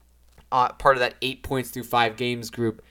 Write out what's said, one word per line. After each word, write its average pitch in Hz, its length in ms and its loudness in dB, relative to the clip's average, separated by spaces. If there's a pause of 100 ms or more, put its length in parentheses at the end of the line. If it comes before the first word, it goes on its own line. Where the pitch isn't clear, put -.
(520)
uh, 127 200 4
part 135 240 4
of 127 40 0
that 120 200 -2
eight 131 220 -6
points 127 280 -4
through 123 120 -10
five 117 340 0
games 120 320 -4
group 113 320 -4 (100)